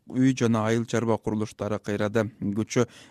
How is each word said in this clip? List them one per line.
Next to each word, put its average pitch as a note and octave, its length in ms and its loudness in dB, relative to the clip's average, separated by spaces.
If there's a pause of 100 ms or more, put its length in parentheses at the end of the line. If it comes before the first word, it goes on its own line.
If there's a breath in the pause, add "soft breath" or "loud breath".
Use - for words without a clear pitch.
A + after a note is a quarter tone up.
үй C3 260 2
жана A2+ 320 2
айыл A2+ 160 2
чарба A2+ 340 0
курулуштары G#2+ 640 -4
кыйрады. G#2+ 640 0
Күчү G#2+ 480 0 (220 loud breath)